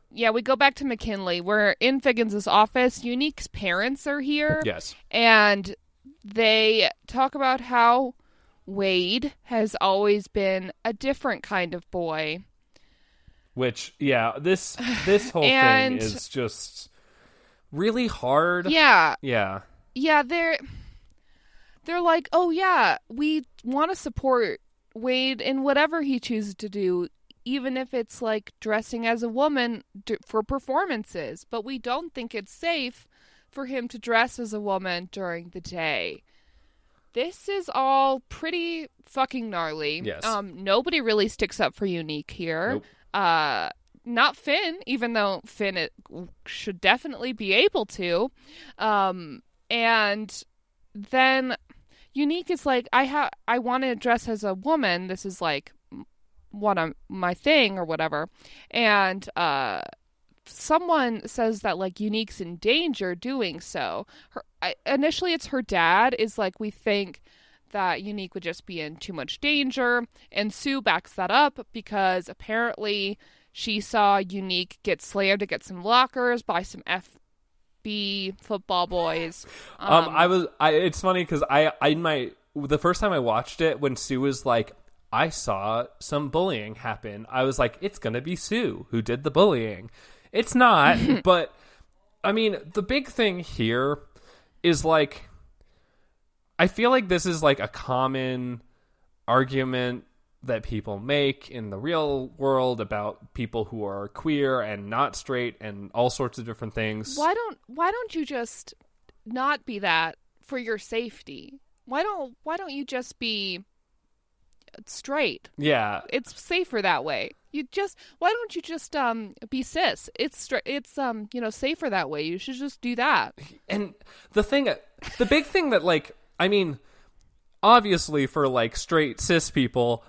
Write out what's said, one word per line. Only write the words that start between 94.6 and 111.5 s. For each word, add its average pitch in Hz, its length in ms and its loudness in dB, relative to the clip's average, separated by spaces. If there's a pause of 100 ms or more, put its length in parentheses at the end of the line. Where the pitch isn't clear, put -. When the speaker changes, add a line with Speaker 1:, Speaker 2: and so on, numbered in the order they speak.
Speaker 2:
is, 156 220 4
like, 160 380 2 (1400)
I 170 80 6
feel 226 240 2
like 254 180 2
this 175 160 2
is, 165 180 -2
like, 139 180 4
a - 80 -6
common 127 920 -2 (640)
argument 127 800 0 (380)
that 117 200 -4
people 107 360 -6
make 139 520 -2
in 110 200 -10
the 98 80 -10
real 143 580 -2
world 131 440 2
about 104 540 -6
people 113 300 -4
who 107 200 -8
are 98 240 -6
queer 139 520 0
and 101 300 -6
not 131 260 0
straight 123 440 -4
and 101 340 -12
all 120 160 2
sorts 123 280 -4
of 117 60 -10
different 113 300 -10
things. 110 420 -4
Speaker 1:
Why 320 180 2
don't, 453 320 -6
why 330 240 -2
don't 466 240 -6
you 320 120 -4
just - 480 -10 (520)
not 262 380 -4
be 214 160 -8
that 165 360 2 (260)
for 262 160 -8
your 220 200 -4
safety? 226 800 -10 (260)